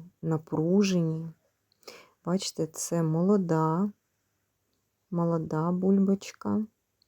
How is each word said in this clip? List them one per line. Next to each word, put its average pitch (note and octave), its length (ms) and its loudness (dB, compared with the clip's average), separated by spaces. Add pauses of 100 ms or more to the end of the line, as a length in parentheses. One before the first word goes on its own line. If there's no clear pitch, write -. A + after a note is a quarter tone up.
(220)
напружені. D#3+ 1040 0 (960)
Бачите, E3+ 420 -4
це E3+ 360 -4
молода, E3 880 2 (1200)
молода E3+ 600 -2
бульбочка. G3 960 0 (420)